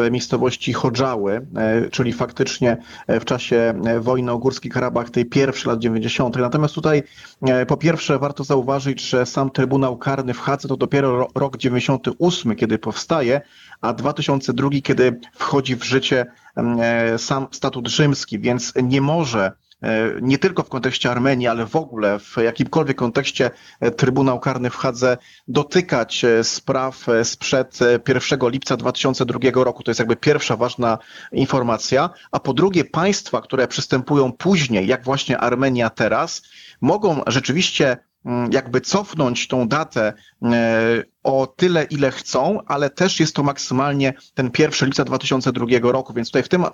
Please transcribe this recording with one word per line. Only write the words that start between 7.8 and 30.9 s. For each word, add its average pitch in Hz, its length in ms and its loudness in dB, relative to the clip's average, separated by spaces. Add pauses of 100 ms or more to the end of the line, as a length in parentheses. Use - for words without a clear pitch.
warto 143 240 -4
zauważyć, 135 580 0
że 127 240 0
sam 135 240 -2
Trybunał 131 480 0
Karny 135 360 -4
w - 60 -8
Hadze 143 280 -2
to 131 100 -2
dopiero 131 400 2
ro-, 127 180 0
rok 131 220 -2
dziewięćdziesiąty 123 600 0
ósmy, 160 380 0
kiedy 110 220 0
powstaje, 135 640 -2 (400)
a 117 120 -2
dwa 147 200 -2
tysiące 139 400 -2
drugi, 139 280 0
kiedy 123 380 2 (140)
wchodzi 131 420 -2
w 120 80 -10
życie, 127 420 0 (300)
em, 120 240 -2
e, 117 380 2
sam 135 340 -2
statut 127 360 -6
rzymski, 135 520 0
więc 120 340 -2 (100)
nie 135 180 2
może, 135 500 0 (320)
e, 113 260 0 (120)
nie 131 160 2
tylko 135 260 0
w - 60 -8
kontekście 127 420 -2
Armenii, 123 360 0
ale 117 180 -2
w 107 100 -8
ogóle 110 440 -2
w - 240 -14
jakimkolwiek 131 540 0
kontekście, 127 540 0 (280)
e, 117 120 2
Trybunał 127 480 2
Karny 123 300 -4
w - 60 -10
Hadze 123 420 0 (300)
dotykać, 143 800 0
e, 113 180 6
spraw, 131 640 -4
e, 117 160 4
sprzed, - 560 -2
e, 120 180 6
pierwszego 127 500 0
lipca 131 280 -2
dwa 120 140 -2
tysiące 131 340 0
drugiego 127 380 2
roku. 123 200 -2
To 117 80 -2
jest 110 80 -2
jakby 117 160 2
pierwsza 143 420 0
ważna 117 400 0 (340)